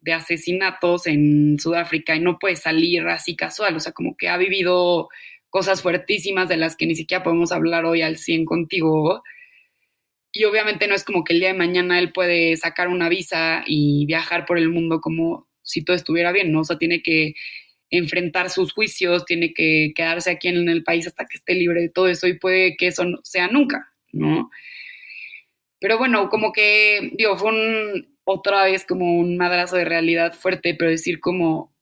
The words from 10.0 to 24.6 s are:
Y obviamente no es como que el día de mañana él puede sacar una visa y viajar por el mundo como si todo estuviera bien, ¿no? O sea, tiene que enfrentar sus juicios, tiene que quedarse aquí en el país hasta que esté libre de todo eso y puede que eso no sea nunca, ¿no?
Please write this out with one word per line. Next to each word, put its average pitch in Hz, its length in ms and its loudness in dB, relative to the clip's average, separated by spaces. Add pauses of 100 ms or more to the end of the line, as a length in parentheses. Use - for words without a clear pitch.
Y 214 120 0
obviamente 208 420 2
no 202 80 4
es 190 80 0
como 185 200 0
que 170 100 0
el 170 60 6
día 185 100 2
de 190 80 -2
mañana 180 420 4
él 175 140 0
puede 170 440 4
sacar 170 320 -2
una 175 200 0
visa 165 560 0
y 147 400 2
viajar 165 400 -2
por 175 120 0
el 165 120 4
mundo 165 320 0
como 165 460 -4 (160)
si - 200 -6
todo 180 120 0
estuviera 170 360 -2
bien, 185 200 0
¿no? 156 100 2
O - 20 0
sea, 160 140 -4
tiene 170 260 -2
que 156 300 0 (560)
enfrentar 175 600 -2
sus 180 240 0
juicios, 175 520 0
tiene 170 280 -2
que 156 420 0
quedarse 165 360 -2
aquí 175 180 -4
en 175 200 0
el 165 140 0
país 170 240 -2
hasta - 180 -8
que - 120 -14
esté - 180 -4
libre 170 260 0
de 165 80 -2
todo 185 180 2
eso 180 200 0
y 175 120 -2
puede 185 380 2
que 180 100 0
eso 180 180 -2
no 175 180 -4
sea 180 240 -2
nunca, 254 460 0 (180)
¿no? 156 380 0 (1300)